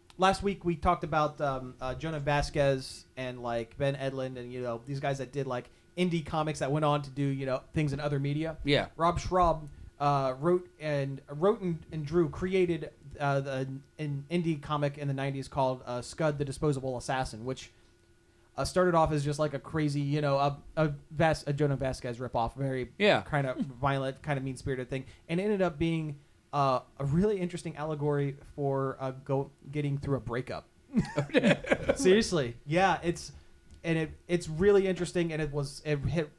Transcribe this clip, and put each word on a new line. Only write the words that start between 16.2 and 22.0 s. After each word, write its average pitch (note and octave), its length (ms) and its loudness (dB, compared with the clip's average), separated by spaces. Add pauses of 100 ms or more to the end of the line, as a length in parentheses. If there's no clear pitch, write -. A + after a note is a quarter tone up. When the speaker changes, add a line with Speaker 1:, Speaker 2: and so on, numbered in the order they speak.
Speaker 1:
the C#3+ 80 -2
Disposable C3+ 520 -2
Assassin, B2 480 -4
which, C3 260 -8 (880)
uh, C#3 40 -2
started F3+ 300 4
off D#3+ 180 6
as D3 140 0
just, D3 140 -2
like, D3 160 0
a C3+ 40 -6
crazy, D3+ 420 0
you C#3+ 200 0
know, C#3 160 4
a, C#3 200 2 (180)
a D#3 160 4 (200)
Vas-, D#3 360 2
a D3 60 0
Jonah C#3+ 240 2
Vasquez B2+ 420 -4